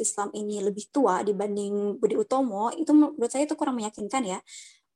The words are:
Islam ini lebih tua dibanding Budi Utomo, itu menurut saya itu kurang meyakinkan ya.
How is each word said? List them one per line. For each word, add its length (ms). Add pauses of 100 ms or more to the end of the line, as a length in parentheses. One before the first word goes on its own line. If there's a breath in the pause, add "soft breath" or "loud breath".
Islam 320
ini 240
lebih 320
tua 320
dibanding 720
Budi 240
Utomo, 560
itu 160
menurut 400
saya 160
itu 80
kurang 240
meyakinkan 480
ya. 160 (520 loud breath)